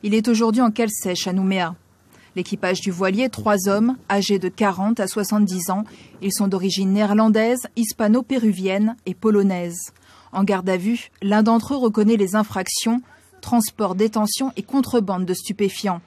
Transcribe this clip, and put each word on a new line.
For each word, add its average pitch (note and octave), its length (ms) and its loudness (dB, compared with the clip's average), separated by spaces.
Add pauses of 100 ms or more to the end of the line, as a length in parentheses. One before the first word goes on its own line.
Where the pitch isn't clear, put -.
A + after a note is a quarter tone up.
Il G3+ 60 0
est A3 160 2
aujourd'hui A3+ 320 2
en A#3+ 100 4
cale G#3+ 200 -2
sèche F#3 380 -4
à F3+ 40 -2
Nouméa. F#3 440 0 (600)
L'équipage F#3 460 -2
du G3+ 80 -2
voilier, F#3+ 400 0
trois G3+ 380 0
hommes, A3 280 2 (140)
âgés G3 280 0
de F3+ 120 -2
quarante G3+ 500 0
à G3 60 0
soixante-dix G3 640 0
ans. G3 140 -2 (360)
Ils F#3+ 140 -4
sont G3+ 120 0
d'origine F#3+ 460 0
néerlandaise, A3 840 2
hispano-péruvienne G#3+ 1200 0 (100)
et F#3 80 -4
polonaise. F#3+ 640 0 (520)
En G3 140 0
garde F#3+ 240 0
à F#3 80 2
vue, G#3+ 320 -2 (140)
l'un G#3 200 4
d'entre A3+ 300 2
eux C#4+ 60 -2
reconnaît A3+ 400 2
les G3 180 0
infractions, A3 640 -2 (400)
transport, G#3+ 540 -2
détention G#3+ 640 0
et G3 40 -8
contrebande G#3 600 0
de F3 80 -4
stupéfiants. F#3+ 760 -4